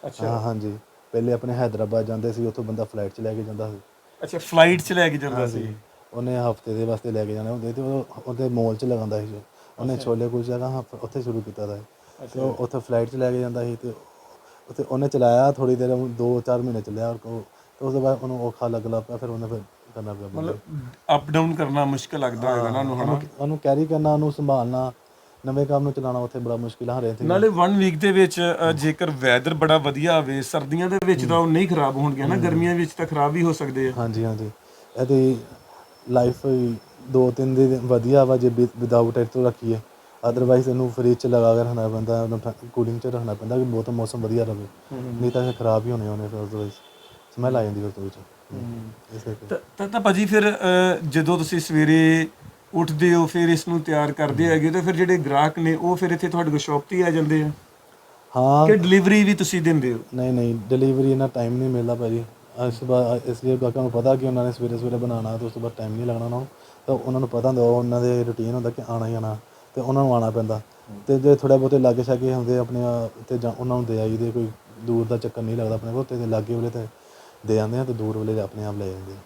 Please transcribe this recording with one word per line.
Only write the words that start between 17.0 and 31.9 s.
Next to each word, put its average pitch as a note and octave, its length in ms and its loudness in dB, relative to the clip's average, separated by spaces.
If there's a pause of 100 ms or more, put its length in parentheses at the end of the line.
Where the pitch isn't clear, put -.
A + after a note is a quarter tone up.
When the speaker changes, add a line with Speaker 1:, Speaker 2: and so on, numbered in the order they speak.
Speaker 2:
ਔਰ A2+ 160 -8
ਉਹ, A2+ 160 -10 (380)
ਤੇ C#3 60 -8
ਉਸ C3 80 -2
ਤੋਂ C3+ 80 0
ਬਾਅਦ C3 220 2
ਉਹਨੂੰ B2+ 240 -6
ਔਖਾ A#2+ 200 -6
ਲੱਗਣ A2+ 220 -4
ਲੱਗ A2+ 140 -2
ਪਿਆ, A#2+ 140 -12
ਫਿਰ A#2+ 120 -10
ਉਹਨੇ A#2 180 -8
ਫਿਰ A2 140 -8 (340)
ਕਰਨਾ G#2+ 180 -10
ਪਿਆ G2+ 140 -14
ਬੰਦ। D#3 180 -8
Speaker 1:
ਮਤਲਬ, D#3+ 340 -10 (360)
ਅੱਪ C#3+ 160 -4
ਡਾਊਨ D#3+ 240 2
ਕਰਨਾ C#3+ 300 0
ਮੁਸ਼ਕਿਲ C#3 340 -4
ਲੱਗਦਾ B2 320 -2
ਹੋਏਗਾ A#2 180 0
ਨਾ B2+ 100 -2
ਉਹਨੂੰ, C3+ 180 -4
Speaker 2:
ਹਾਂ, B2+ 80 -2
Speaker 1:
ਹਨਾ? D3 80 0
Speaker 2:
ਉਹਨੂੰ, D3 160 -4 (100)
ਉਹਨੂੰ D3 180 -4
ਕੈਰੀ C#3+ 280 2
ਕਰਨਾ, D#3 280 2
ਉਹਨੂੰ D3+ 180 2
ਸੰਭਾਲਣਾ, B2+ 600 0 (540)
ਨਵੇਂ C3+ 200 0
ਕੰਮ C#3+ 180 0
ਨੂੰ C#3 100 -2
ਚਲਾਉਣਾ B2+ 260 -4
ਉੱਥੇ B2 200 -6
ਬੜਾ A#2 160 -4
ਮੁਸ਼ਕਿਲ A#2 340 -8
ਆ B2 100 -2
ਹਰੇ A#2 100 -2
ਇੱਥੇ। A2+ 160 -6
Speaker 1:
ਨਾਲੇ F#3+ 220 4
one F3+ 340 2
week F3 180 2
ਦੇ G3 120 2
ਵਿੱਚ, F#3 300 4 (280)
ਅ, - 20 2
ਜੇਕਰ D#3 380 -2
ਵੈਦਰ B2+ 440 2
ਬੜਾ D#3 240 4
ਵਧੀਆ D3+ 440 2
ਹੋਵੇ, C3+ 200 -2
ਸਰਦੀਆਂ D#3+ 480 -2
ਦੇ G3 160 0
ਵਿੱਚ D#3+ 200 2
ਤਾਂ E3 120 2
ਉਹ E3+ 100 4
ਨਹੀਂ E3+ 200 4
ਖਰਾਬ D3 280 2